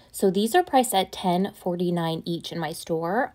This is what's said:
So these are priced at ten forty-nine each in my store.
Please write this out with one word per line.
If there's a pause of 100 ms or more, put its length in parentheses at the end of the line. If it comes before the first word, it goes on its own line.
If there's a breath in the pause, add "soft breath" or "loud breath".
(100)
So
these
are
priced
at
ten
forty-nine
each
in
my
store.